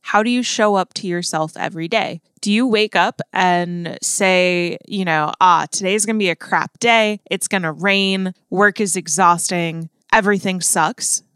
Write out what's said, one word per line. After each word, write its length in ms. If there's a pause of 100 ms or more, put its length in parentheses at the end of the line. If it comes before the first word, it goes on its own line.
How 220
do 80
you 120
show 340
up 180
to 120
yourself 520
every 300
day? 340 (180)
Do 100
you 160
wake 300
up 240 (140)
and 680
say, 760 (100)
you 160
know, 280 (100)
"Ah, 280
today's 360
gonna 120
be 120
a 60
crap 420
day. 420 (100)
It's 180
gonna 220
rain. 600 (160)
Work 320
is 160
exhausting. 960 (200)
Everything 520
sucks." 600 (140)